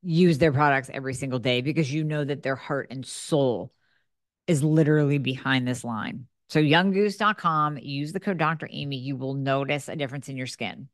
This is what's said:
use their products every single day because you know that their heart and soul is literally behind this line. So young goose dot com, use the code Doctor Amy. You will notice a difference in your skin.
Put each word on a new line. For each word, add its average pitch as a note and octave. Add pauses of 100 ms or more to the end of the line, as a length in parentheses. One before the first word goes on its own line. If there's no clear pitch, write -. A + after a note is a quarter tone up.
use E3+
their D#3
products C3+
every C3
single B2+
day B2
because C#3+
you D#3
know D3+
that C#3+
their C3+
heart C#3
and B2+
soul B2+ (720)
is D3+
literally D3+
behind C3
this B2
line. - (220)
So -
young D#3+
goose G3+
dot G#3+
com, D3+
use C#3+
the F#3
code F#3+
Doctor D#3
Amy. C#3+
You C3
will C3
notice C#3
a -
difference C#3
in C3+
your B2+
skin. A#2